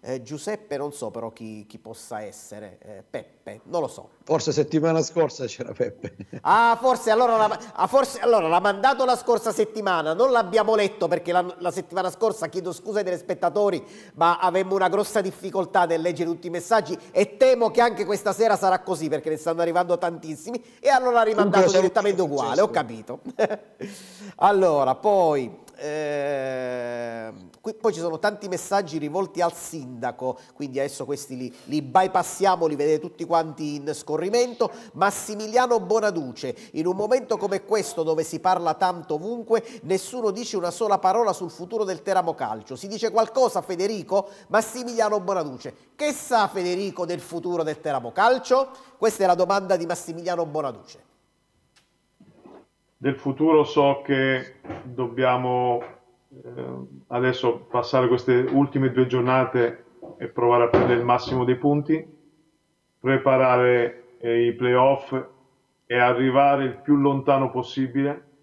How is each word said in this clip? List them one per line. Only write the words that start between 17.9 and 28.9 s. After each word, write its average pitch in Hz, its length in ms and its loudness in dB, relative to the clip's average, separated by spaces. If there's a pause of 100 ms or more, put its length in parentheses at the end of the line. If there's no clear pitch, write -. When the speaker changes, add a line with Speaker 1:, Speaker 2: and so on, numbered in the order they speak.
Speaker 1:
questa 196 260 -2
sera 214 240 2
sarà 185 240 2
così 156 300 -4
perché 151 200 -4
ne 156 80 -2
stanno 165 240 -4
arrivando 170 360 0
tantissimi, 170 680 -8 (160)
e - 80 0
allora 254 300 4
l'ha 226 60 6
rimandato 202 420 4
Speaker 2:
Comunque, 185 160 4
Speaker 1:
direttamente 190 400 2
Speaker 2:
saluto 143 200 -2
Speaker 1:
uguale, 123 200 0
ho 214 100 4
Speaker 2:
Francesco. 117 480 -6 (160)
Speaker 1:
capito. 214 320 -2 (680)
<laughs> - 60 -20
Allora, 160 540 4
poi, 160 580 2 (220)
ehm, 127 1700 -6 (100)
qui, 220 140 -8
poi 220 200 -2
ci 160 60 -8
sono 165 200 -4
tanti 208 280 -4
messaggi 180 500 -2